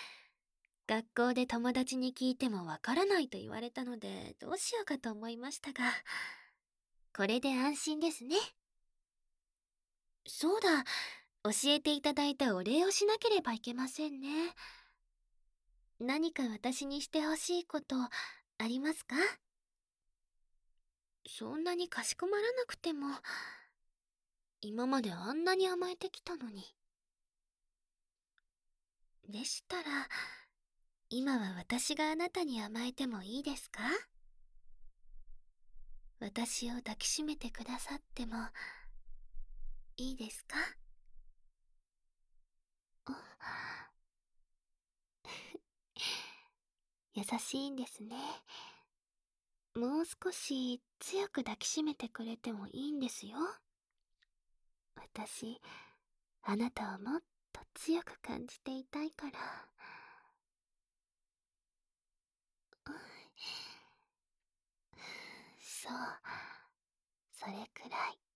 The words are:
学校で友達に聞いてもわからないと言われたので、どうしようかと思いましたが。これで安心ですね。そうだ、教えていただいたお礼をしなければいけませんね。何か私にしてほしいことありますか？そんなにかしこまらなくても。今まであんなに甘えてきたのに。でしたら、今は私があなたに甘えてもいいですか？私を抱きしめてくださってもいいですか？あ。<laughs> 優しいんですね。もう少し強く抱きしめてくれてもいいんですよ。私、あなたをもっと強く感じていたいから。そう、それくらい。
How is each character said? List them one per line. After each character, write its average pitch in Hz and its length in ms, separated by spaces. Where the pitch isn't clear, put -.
学 226 420
校 247 40
で 254 140
友 240 260
達 254 220
に 254 180
聞 254 160
い 254 60
て 254 140
も 190 160
わ 156 140
か 247 160
ら 370 100
な 392 140
い 262 100
と - 80
言 208 120
わ 220 120
れ 240 100
た 254 140
の 247 120
で、 196 420
ど - 100
う 359 80
し - 180
よ 440 60
う 381 40
か 277 120
と 233 140
思 214 180
い 233 80
ま 254 140
し - 100
た 294 120
が。 247 180
こ 196 100
れ 226 140
で 269 140
安 269 240
心 311 220
で 330 120
す 240 140
ね。 294 100
そ 349 300
う 440 40
だ、 320 220
教 214 80
え 294 80
て 302 140
い 285 80
た 294 120
だ 285 120
い 285 100
た 240 200
お 185 80
礼 285 220
を 392 60
し 403 140
な 427 120
け 453 120
れ 392 120
ば 240 120
い 226 60
け 240 140
ま 254 140
せ 302 220
ん 277 100
ね。 311 340
何 302 340
か 269 100
私 247 420
に 285 160
し - 60
て 311 140
ほ 311 140
し 349 260
い 349 40
こ 302 140
と 269 160
あ 254 140
り 247 120
ま 302 140
す - 120
か？ 247 100
そ 226 300
ん 311 80
な 349 100
に 349 160
か - 140
し - 120
こ 359 120
ま 403 140
ら 466 120
な 508 120
く - 100
て - 160
も。 277 160
今 214 240
ま 269 160
で 208 100
あ 175 200
ん 311 120
な 370 120
に 381 120
甘 359 220
え 370 60
て 381 140
き - 120
た 349 140
の 262 140
に。 196 260
で 208 180
し - 180
た 359 180
ら、 285 280
今 262 300
は 190 180
私 247 380
が 311 160
あ 311 40
な 349 140
た 359 140
に 247 180
甘 220 240
え 254 80
て 269 140
も 208 160
い 220 160
い 277 40
で 277 140
す - 140
か？ - 100
私 233 500
を 240 60
抱 220 200
き - 120
し - 160
め 302 120
て 240 140
く - 140
だ 247 160
さ - 160
っ 294 60
て 240 140
も 226 80
い 262 140
い 262 40
で 220 140
す - 160
か？ - 120
あ。 - 840
<laughs> - 340
優 202 100
し - 160
い 277 160
ん 269 40
で 254 120
す - 160
ね。 226 120
も 262 260
う 339 40
少 - 260
し 254 500
強 392 300
く 262 140
抱 214 140
き - 80
し - 160
め 302 140
て 233 140
く - 140
れ 226 140
て 233 160
も 202 140
い 277 220
い - 20
ん 294 80
で 254 100
す - 160
よ。 220 120
私、 220 460
あ 202 120
な 240 160
た 196 240
を 190 40
も 254 180
っ 349 60
と - 80
強 330 280
く - 200
感 - 260
じ - 140
て 262 160
い 262 80
た 294 180
い 311 80
か - 180
ら。 - 380
そ - 260
う、 247 40
そ - 160
れ 202 260
く - 160
ら - 200
い。 - 100